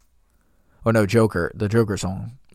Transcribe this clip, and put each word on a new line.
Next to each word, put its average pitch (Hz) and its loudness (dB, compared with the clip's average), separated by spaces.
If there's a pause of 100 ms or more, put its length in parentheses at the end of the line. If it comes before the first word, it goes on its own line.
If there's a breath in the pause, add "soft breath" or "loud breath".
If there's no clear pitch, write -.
(880)
Oh 113 4
no, 110 4
Joker. 95 0
The 104 -4
Joker 107 0
song. 107 -8 (160)